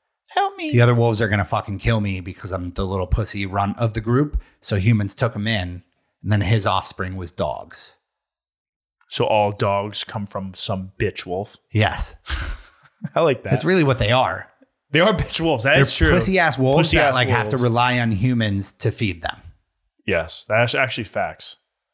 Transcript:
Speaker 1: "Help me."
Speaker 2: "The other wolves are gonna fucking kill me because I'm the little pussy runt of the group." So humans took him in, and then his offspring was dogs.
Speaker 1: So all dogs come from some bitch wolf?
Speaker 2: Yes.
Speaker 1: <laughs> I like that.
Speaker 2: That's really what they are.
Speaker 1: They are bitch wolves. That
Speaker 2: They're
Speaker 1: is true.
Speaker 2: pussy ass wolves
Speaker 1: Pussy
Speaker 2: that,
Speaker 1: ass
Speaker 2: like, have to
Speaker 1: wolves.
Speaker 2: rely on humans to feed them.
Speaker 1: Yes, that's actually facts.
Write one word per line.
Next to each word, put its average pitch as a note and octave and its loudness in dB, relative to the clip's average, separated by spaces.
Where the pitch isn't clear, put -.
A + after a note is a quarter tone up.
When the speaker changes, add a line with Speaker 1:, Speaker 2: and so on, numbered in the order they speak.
Speaker 1:
"Help G4 -2
me." E4 -8
Speaker 2:
"The A#2+ 4
other A#2+ 4
wolves A#2 2
are A2 0
gonna G2+ 0
fucking G2+ -6
kill A2+ 0
me F#2+ -4
because F2+ -12
I'm F2+ -6
the F#2+ -4
little F#2 -4
pussy G2+ -4
runt G2 -2
of A2+ -2
the A2+ -6
group." B2+ 0
So - -4
humans G#2 0
took A#2 -2
him G#2+ -4
in, F2+ -4
and G2 -4
then G2+ 2
his G2 2
offspring F#2+ -2
was F2+ -10
dogs. - -8
Speaker 1:
So - -2
all G#2 2
dogs G2+ -4
come G2+ -8
from F#2+ -10
some F#2+ -6
bitch - -4
wolf? F#2 -6
Speaker 2:
Yes. - 0
Speaker 1:
<laughs> - -12
I D#3 2
like D3 2
that. - -6
Speaker 2:
That's C3 2
really F3+ 4
what C3 4
they A2 2
are. A#2 0
Speaker 1:
They D3 2
are G3 6
bitch D3 -2
wolves. D#3 0
That C#3 4
Speaker 2:
They're F3+ 6
Speaker 1:
is - 2
true. D#3+ 4
Speaker 2:
pussy F3+ 4
ass D3+ 2
wolves C#3 4
Speaker 1:
Pussy D#3+ 4
Speaker 2:
that, D3+ 6
Speaker 1:
ass B2+ 0
Speaker 2:
like, B2+ 2
have A2+ 2
to C#3 0
Speaker 1:
wolves. B2 2
Speaker 2:
rely B2 4
on A2+ 2
humans G#2+ 0
to - -2
feed F#2 -4
them. - -6
Speaker 1:
Yes, E2+ -4
that's A#2 2
actually B2 -2
facts. F2+ -8